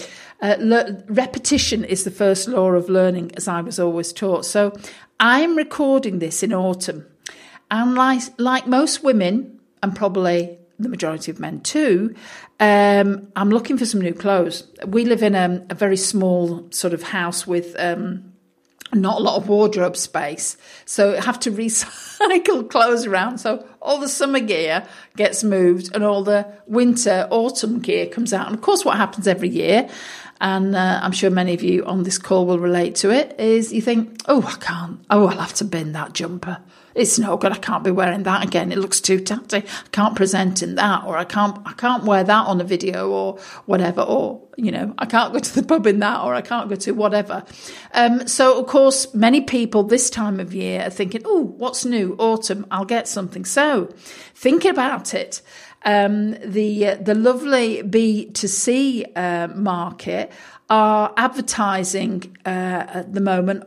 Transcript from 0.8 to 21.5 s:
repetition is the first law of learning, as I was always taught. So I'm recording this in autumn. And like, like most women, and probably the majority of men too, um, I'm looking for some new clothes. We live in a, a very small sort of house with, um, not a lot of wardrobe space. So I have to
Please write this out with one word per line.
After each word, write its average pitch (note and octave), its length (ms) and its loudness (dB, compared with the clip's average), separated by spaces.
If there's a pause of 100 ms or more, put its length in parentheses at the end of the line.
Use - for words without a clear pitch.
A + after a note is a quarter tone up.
repetition A3+ 800 0
is F#3+ 180 -4
the F#3 80 -4
first G3 380 2
law F#3+ 220 2
of F3+ 180 2
learning, F3+ 480 2
as F3+ 100 -8
I F3 140 -4
was F3 180 -8
always E3+ 320 -2
taught. F#3+ 340 -2
So G3+ 280 0 (480)
I'm C#4 340 4
recording C4+ 640 0
this E3 240 -4
in A3 80 0
autumn. F#3 540 -4 (640)
And A#3+ 240 0
like, C4 280 2 (140)
like B3+ 300 0
most D4 380 2
women, G#3+ 560 2 (200)
and G3 140 -2
probably F3 640 0 (180)
the A#3 120 -4
majority D#3+ 420 -6
of - 80 -12
men D3+ 220 -10
too, A3 520 0 (460)
um, G3+ 760 4
I'm G3+ 140 2
looking A#3 280 2
for B3 80 0
some G#3+ 160 -2
new E3+ 120 -2
clothes. F3+ 540 0 (180)
We A3+ 200 0
live A3+ 180 2
in G#3 120 4
a, F3+ 340 0
a F3 60 -6
very G3 200 2
small F3+ 760 0
sort F3 220 -2
of E3 80 -6
house F3 460 -6
with, F3 320 -2
um, F3 540 -6 (600)
not F#3+ 260 2
a - 40 0
lot G3+ 140 2
of F#3+ 100 -4
wardrobe G#3 480 2
space. - 640 -6 (260)
So G3+ 320 2
I F#3 60 -4
have A#3+ 200 -2
to A#3 100 -2